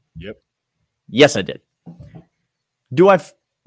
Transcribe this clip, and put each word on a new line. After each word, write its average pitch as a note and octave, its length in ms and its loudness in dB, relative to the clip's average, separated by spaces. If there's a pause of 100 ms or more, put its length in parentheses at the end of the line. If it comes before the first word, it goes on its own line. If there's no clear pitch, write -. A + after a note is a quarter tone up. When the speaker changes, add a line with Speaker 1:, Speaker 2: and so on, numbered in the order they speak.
(180)
Speaker 1:
Yep. F2 220 -20 (680)
Speaker 2:
Yes, C3+ 260 2
I G#2+ 60 -4
did. - 200 -12 (1300)
Do F3 160 4
I G3 60 4
f-, - 180 -6 (340)